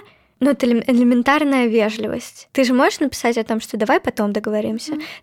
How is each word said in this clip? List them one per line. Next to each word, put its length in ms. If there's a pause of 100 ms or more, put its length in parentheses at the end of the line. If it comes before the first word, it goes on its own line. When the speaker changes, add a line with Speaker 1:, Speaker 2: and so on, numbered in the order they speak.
(400)
Speaker 1:
Ну, 120
это 140
элем-, 200
элементарная 800
вежливость. 840
Ты 120
же 100
можешь 260
написать 380
о 60
том, 160
что 180
"давай 220
потом 340
договоримся"? 600
Speaker 2:
Мгм. 100 (200)